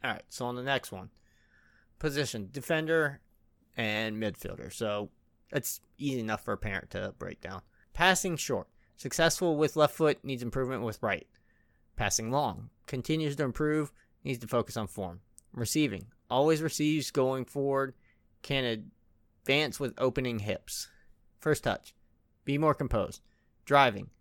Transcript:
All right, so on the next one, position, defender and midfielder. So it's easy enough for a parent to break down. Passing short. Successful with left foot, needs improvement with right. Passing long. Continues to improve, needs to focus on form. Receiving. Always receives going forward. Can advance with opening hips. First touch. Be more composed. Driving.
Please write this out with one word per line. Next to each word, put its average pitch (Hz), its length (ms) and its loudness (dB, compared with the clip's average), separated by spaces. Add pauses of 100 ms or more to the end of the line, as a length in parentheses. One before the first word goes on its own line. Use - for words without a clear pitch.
All 127 60 0
right, 101 180 -6
so - 180 -6
on 123 100 -4
the 123 60 -8
next 135 300 -2
one, 92 180 -12 (880)
position, 135 520 -4
defender 156 720 0 (560)
and 110 400 -2
midfielder. - 560 -6
So 104 380 -2 (400)
it's - 300 -4 (160)
easy 135 240 -2
enough 110 240 -2
for - 80 -4
a 101 60 -2
parent 98 320 -4
to 98 280 -6
break 90 220 -10
down. 95 220 -10 (300)
Passing 180 440 4
short. 113 320 -2 (280)
Successful 165 600 2
with 151 200 2
left 151 180 6
foot, 156 300 2
needs 131 180 -4
improvement 123 400 -2
with 113 200 -4
right. 98 260 -2 (680)
Passing 110 340 0
long. 120 400 0 (160)
Continues 147 500 -2
to 147 80 0
improve, 151 480 0 (320)
needs 131 160 -2
to 110 80 -10
focus 120 280 0
on 107 100 -4
form. 92 340 -8 (320)
Receiving. 120 580 0 (200)
Always 147 320 4
receives 151 480 0
going 131 340 0
forward. 135 500 0 (460)
Can 135 240 0 (800)
advance 139 340 2
with 131 200 -2
opening 127 400 0
hips. - 500 -6 (500)
First - 260 0
touch. - 300 -4 (500)
Be 139 120 0
more 151 180 4
composed. 113 460 -2 (460)
Driving. 127 440 6 (100)